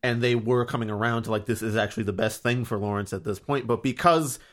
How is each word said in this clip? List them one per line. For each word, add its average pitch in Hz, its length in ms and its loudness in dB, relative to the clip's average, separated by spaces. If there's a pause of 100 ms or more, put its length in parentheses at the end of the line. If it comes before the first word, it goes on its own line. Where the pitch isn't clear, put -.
and 120 200 0
they 120 120 4
were 120 320 2
coming 117 240 -2
around 113 340 0
to, 113 60 -4
like, 107 160 -2
this 113 160 -2
is 107 140 0
actually 104 280 0
the 101 80 -2
best 110 300 0
thing 123 240 0
for 113 120 -4
Lawrence 101 360 -2
at 95 100 -6
this 101 140 -4
point. 135 280 -2
But 113 160 0
because 156 560 2 (140)